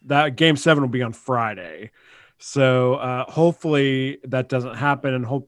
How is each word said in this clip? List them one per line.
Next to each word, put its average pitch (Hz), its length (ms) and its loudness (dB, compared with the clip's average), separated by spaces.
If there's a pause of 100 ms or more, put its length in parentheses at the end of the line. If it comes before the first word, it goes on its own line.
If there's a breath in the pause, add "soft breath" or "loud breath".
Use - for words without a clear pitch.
that, 143 320 0
game 160 200 4
seven 147 260 4
will 131 80 -2
be 123 120 -2
on 113 120 -6
Friday. 104 760 -6 (460 soft breath)
So, 127 600 2
uh, 127 340 -6
hopefully 143 920 0
that 127 260 -4
doesn't 123 240 -4
happen, 139 400 -2
and 127 100 -4
ho-, 127 240 -6